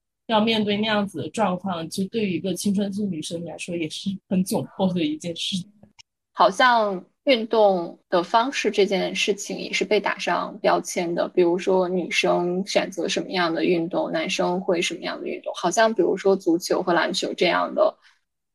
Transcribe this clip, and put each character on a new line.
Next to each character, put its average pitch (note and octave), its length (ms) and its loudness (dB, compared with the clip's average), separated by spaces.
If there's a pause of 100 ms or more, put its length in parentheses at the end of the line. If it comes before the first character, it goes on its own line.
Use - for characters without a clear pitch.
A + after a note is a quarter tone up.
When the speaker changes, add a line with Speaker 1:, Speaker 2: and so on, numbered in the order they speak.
(280)
Speaker 1:
要 A3 140 4
面 A3 220 2
对 G#3 120 0
那 G#3+ 120 -2
样 G#3 200 0
子 E3+ 120 -10
的 A2 100 -8
状 F#3 280 -2
况， E3+ 320 -6
其 G3 120 -6
实 F#3+ 80 -4
对 A3 160 -2
于 F#3 100 -2
一 D#3+ 40 -4
个 F#3 140 -4
青 G3+ 200 -2
春 G3+ 180 0
期 G3+ 120 -4
女 F3 180 -4
生 E3+ 240 -8
来 D#3 120 -10
说 F3 180 -8
也 E3 140 -4
是 - 200 -8 (180)
很 F#3 160 2
窘 F3+ 200 -2 (120)
迫 F#3+ 160 0
的 F3 100 -2
一 D3+ 160 0
件 E3+ 180 -8
事。 - 200 -6 (800)
Speaker 2:
好 - 140 6
像 G#3+ 560 2 (200)
运 A3+ 240 2
动 F#3+ 500 4 (120)
的 - 120 4
方 A#3 300 2
式 - 180 -2
这 G3+ 160 4
件 F#3 300 0
事 G3+ 180 0
情 G3 240 -6
也 - 160 -8
是 F#3+ 100 -2
被 G3+ 160 2
打 - 200 -2
上 F3 400 -2
标 F3 200 2
签 F3 360 -4
的， - 140 0
比 - 120 2
如 F3 160 4
说 F#3 320 2
女 F3+ 220 -2
生 F3+ 560 2
选 - 240 0
择 - 180 -4
什 F#3 100 -2
么 E3+ 120 -8
样 F3 200 0
的 D#3+ 140 0
运 E3+ 240 2
动， D#3+ 220 -2
男 E3+ 180 -2
生 F3+ 320 0
会 F3+ 180 0
什 F3+ 140 -2
么 - 80 -12
样 - 180 -6
的 - 80 -8
运 D3 140 -8
动。 - 140 -8
好 - 160 -2
像 A3+ 200 4
比 G3 120 2
如 F#3+ 120 2
说 G3 200 4
足 E3+ 200 0
球 F3+ 280 -2
和 F#3 100 0
篮 D#3+ 180 2
球 - 220 -4
这 F3+ 140 2
样 F3+ 260 0
的 - 240 2 (580)